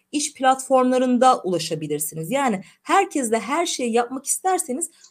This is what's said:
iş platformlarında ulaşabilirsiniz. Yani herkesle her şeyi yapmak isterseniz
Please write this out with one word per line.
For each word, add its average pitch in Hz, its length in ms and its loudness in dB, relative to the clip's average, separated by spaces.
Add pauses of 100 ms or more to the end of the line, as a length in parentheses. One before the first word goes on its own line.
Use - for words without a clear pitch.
(120)
iş 294 220 -4
platformlarında 254 1080 4
ulaşabilirsiniz. 160 880 -4
Yani 247 300 0 (220)
herkesle 294 560 0
her 285 280 -2
şeyi 247 260 -2
yapmak 240 340 -2
isterseniz 359 640 -2 (200)